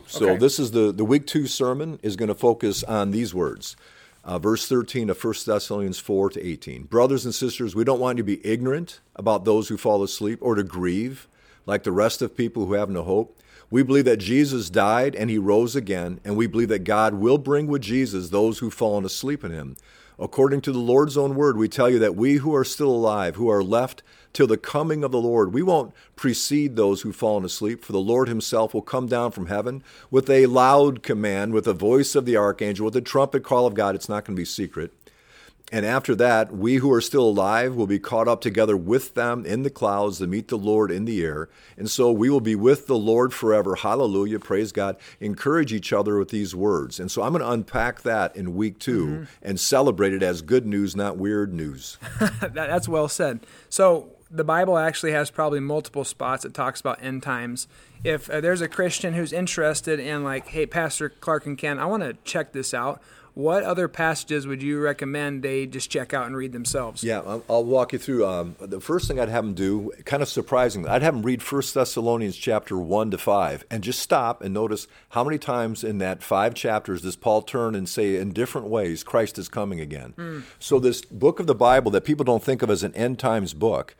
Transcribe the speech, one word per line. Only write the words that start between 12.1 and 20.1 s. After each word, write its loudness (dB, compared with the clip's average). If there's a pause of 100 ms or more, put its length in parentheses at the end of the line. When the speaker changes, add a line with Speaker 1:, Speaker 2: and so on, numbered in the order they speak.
Speaker 1:
of -4
people -2
who -2
have 0
no -4
hope. -2 (320)
We 4
believe 4
that 4
Jesus 0
died 2
and -2
he 0
rose 4
again, -4
and -2
we 2
believe 0
that 0
God 2
will 4
bring 0
with -2
Jesus -2
those 2
who've -4
fallen 0
asleep -6
in -8
him. -10 (420)